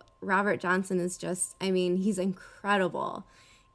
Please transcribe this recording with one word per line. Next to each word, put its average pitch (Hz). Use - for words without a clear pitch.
Robert 190
Johnson 185
is 180
just, -
I 190
mean, 180
he's 190
incredible. 190